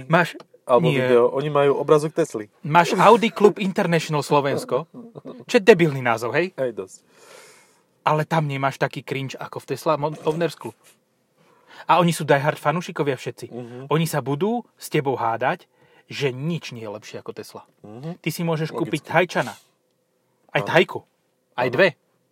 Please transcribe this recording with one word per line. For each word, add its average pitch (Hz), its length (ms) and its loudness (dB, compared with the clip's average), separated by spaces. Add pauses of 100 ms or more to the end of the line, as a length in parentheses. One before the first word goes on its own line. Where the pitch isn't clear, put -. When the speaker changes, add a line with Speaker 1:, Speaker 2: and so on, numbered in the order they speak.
Speaker 1:
Máš 175 280 0 (280)
Speaker 2:
alebo 123 240 4
Speaker 1:
nie. 143 100 2
Speaker 2:
video, 123 340 4
oni 143 180 -2
majú 143 280 4
obrázok 147 360 4
Tesly. 117 360 -4 (140)
Speaker 1:
Máš 170 340 4
Audi 208 320 6
Club 202 300 4
International 170 640 0
Slovensko, 139 680 -2 (560)
čo - 100 0
je 240 80 4
debilný 170 380 6
názov, 117 320 -2
hej? 175 220 -2
Speaker 2:
Hej, 131 200 -4
dosť. 95 220 -12 (1040)
Speaker 1:
Ale 151 220 0
tam 160 220 -2
nemáš 135 300 -4
taký 139 260 -4
cringe 135 340 -8
ako - 220 -14
v - 100 -14
Tesla 147 260 -2
Mon-, 147 280 -4
Owners 160 320 -2
Club. - 180 -14 (1080)
A 165 160 2
oni 175 120 4
sú 160 140 -4
diehard 143 320 2
fanúšikovia 156 580 -4
všetci. 123 340 -12
Speaker 2:
Mhm. 123 380 -14
Speaker 1:
Oni 156 200 0
sa 156 140 -4
budú 165 440 -4 (100)
s - 140 -18
tebou 139 260 -2
hádať, 117 540 -4 (380)
že 135 220 -6
nič 139 440 -6
nie 117 100 -14
je 107 80 -12
lepšie 107 280 -16
ako 107 140 -14
Tesla. - 300 -18 (180)
Speaker 2:
Mhm. 131 360 -14
Speaker 1:
Ty - 140 -10
si 175 120 -8
môžeš 160 260 -4
Speaker 2:
Logicky. - 120 -8
Speaker 1:
kúpiť 156 260 -6
Thajčana. 160 460 0 (960)
Aj - 80 -4
Speaker 2:
Áno. 147 100 -2
Speaker 1:
Thajku. 156 320 2 (560)
Aj 127 140 0
Speaker 2:
Áno. 117 40 -2
Speaker 1:
dve. 165 160 4 (440)